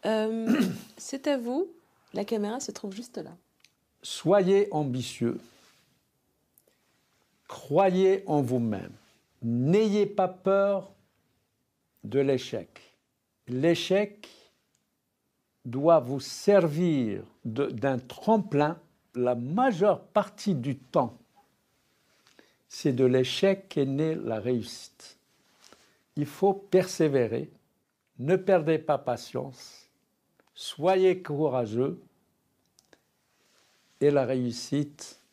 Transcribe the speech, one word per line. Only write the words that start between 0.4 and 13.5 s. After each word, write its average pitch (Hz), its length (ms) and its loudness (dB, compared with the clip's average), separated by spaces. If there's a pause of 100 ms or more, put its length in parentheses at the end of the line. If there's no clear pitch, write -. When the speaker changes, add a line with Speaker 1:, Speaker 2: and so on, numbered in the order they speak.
Speaker 1:
<clears throat> - 200 -20
c'est - 300 -10
à 285 100 0
vous. 254 300 -4 (460)
La 196 120 -4
caméra 214 340 -4
se - 120 -10
trouve 196 220 -12
juste 233 240 -14
là. 165 140 -12 (720)
Speaker 2:
Soyez 196 680 2
ambitieux. 127 680 -4 (2000)
Croyez 190 800 2
en 147 140 2
vous-même. 113 500 -2 (500)
N'ayez 190 640 2
pas 196 220 -2
peur 196 640 0 (1120)
de 113 160 -2
l'échec. 127 640 -4 (680)
L'échec 170 800 -2 (1400)